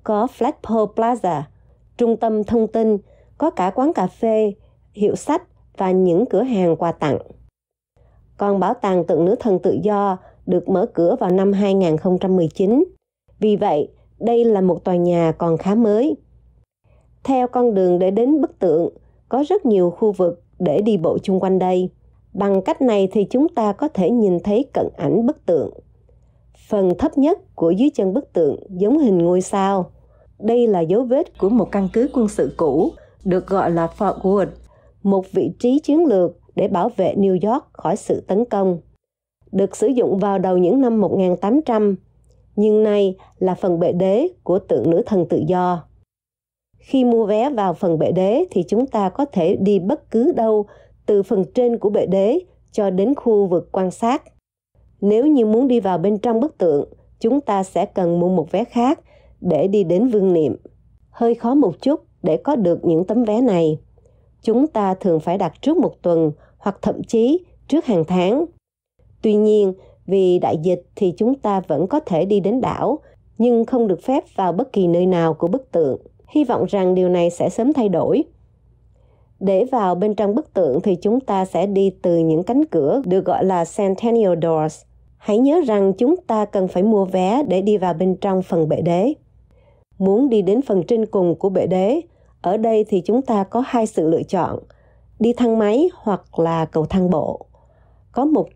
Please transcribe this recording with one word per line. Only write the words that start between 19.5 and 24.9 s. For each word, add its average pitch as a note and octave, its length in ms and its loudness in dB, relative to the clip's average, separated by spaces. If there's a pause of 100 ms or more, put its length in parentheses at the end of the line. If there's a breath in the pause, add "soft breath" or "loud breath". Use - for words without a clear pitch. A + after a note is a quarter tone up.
nhiều F#3 240 2
khu G#3 220 0
vực F3 300 -2 (160)
để F#3 240 0
đi G#3+ 140 0
bộ D#3+ 220 0
chung F#3+ 220 -2
quanh F#3+ 180 0
đây. F#3 300 0 (440)
Bằng G3 300 -2
cách D#4 200 -4
này G3+ 300 2
thì G#3 120 0
chúng C4+ 240 0
ta G#3+ 240 -2
có D4 160 -4
thể F#3 220 0
nhìn G3+ 300 2
thấy G#3 320 0
cận - 240 -2